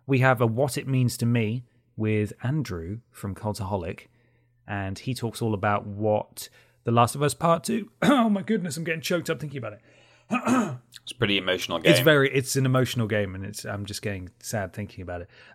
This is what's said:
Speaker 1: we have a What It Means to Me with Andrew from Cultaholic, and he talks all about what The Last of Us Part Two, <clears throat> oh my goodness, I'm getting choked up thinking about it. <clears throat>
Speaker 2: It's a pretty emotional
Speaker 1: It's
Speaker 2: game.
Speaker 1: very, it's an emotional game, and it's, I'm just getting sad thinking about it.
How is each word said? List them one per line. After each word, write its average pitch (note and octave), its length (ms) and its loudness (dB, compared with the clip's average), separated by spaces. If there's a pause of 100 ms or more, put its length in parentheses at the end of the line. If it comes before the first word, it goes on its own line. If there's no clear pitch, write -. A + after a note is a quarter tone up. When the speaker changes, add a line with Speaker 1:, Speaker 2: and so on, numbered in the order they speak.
Speaker 1:
we C3 140 2
have B2+ 200 4
a B2 60 4
What B2 320 0
It C3+ 100 -8
Means B2+ 300 2
to A#2 80 0
Me A#2+ 380 0 (300)
with G#2+ 380 0 (100)
Andrew A2+ 580 -4 (100)
from G2 240 -8
Cultaholic, G2 720 -6 (600)
and G2 300 -6
he C3 160 -4
talks A#2 280 -6
all A2 120 0
about G#2 320 0
what G#2+ 640 -2 (360)
The A#2 80 0
Last A#2+ 240 6
of C#3 60 -2
Us C#3+ 120 2
Part E3+ 300 2
Two, A3+ 320 -4
<clears throat> - 60 -4
oh A#3 260 6
my G3 140 0
goodness, F3+ 340 -2
I'm E3 80 -6
getting D#3+ 160 -4
choked F3 300 -2
up D#3 100 -2
thinking C#3+ 180 -8
about A2 160 -8
it. G2+ 60 -20 (500)
<clears throat> A3+ 480 0 (240)
Speaker 2:
It's - 120 -14
a - 20 -18
pretty G2+ 220 2
emotional F#2 460 0
Speaker 1:
It's E3+ 160 8
Speaker 2:
game. B2+ 40 2
Speaker 1:
very, C#3+ 300 6
it's C3 220 0
an C3+ 100 2
emotional B2+ 400 2
game, G2+ 280 -2
and F#2+ 120 -10
it's, G#2 180 -12
I'm G2+ 220 -8
just G#2 160 -10
getting F#2 260 -6 (120)
sad G2 340 -6
thinking G2+ 260 -10
about F2 220 -8
it. F2 60 -16 (260)